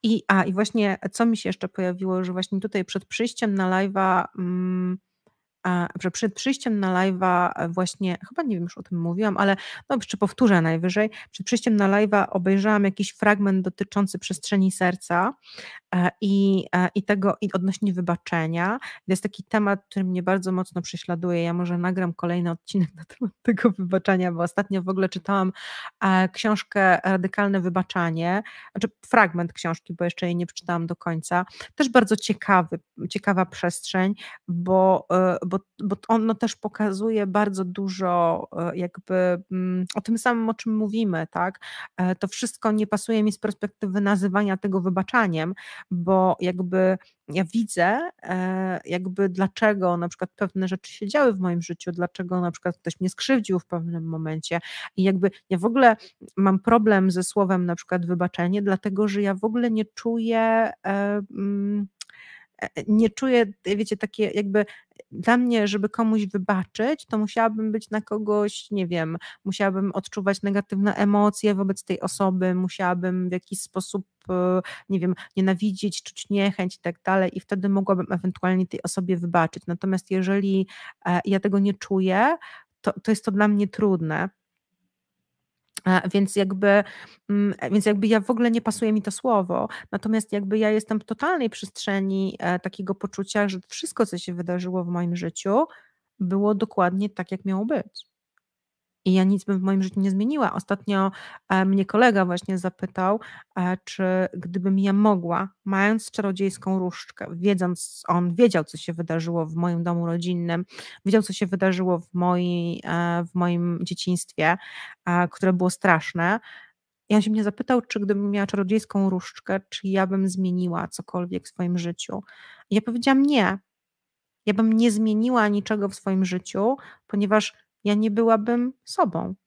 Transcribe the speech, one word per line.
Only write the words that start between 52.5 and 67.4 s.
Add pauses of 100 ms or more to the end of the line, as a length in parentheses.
przykład
ktoś
mnie
skrzywdził
w
pewnym
momencie (380)
i
jakby (180)
ja
w
ogóle (420)
mam
problem
ze
słowem
na
przykład
wybaczenie,
dlatego
że
ja
w
ogóle
nie
czuję, (460)
e, (100)
mm, (760)
e, (100)
e,
nie
czuję, (200)
wiecie,
takie
jakby (460)
dla
mnie,
żeby
komuś
wybaczyć,
to
musiałabym